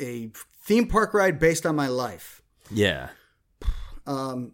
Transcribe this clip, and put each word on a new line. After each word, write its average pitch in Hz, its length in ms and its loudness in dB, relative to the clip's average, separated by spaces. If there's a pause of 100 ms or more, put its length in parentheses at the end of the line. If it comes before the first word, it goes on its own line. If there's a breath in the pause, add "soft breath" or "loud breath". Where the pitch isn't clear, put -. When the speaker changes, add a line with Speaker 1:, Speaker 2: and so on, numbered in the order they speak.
Speaker 1:
a 120 300 -8 (340)
theme 226 240 4
park 208 260 2
ride 190 240 4
based 160 260 4
on 160 120 0
my 143 100 0
life. 123 560 -6 (280)
Speaker 2:
Yeah. 92 400 0 (960 loud breath)
Speaker 1:
Um, 131 480 -6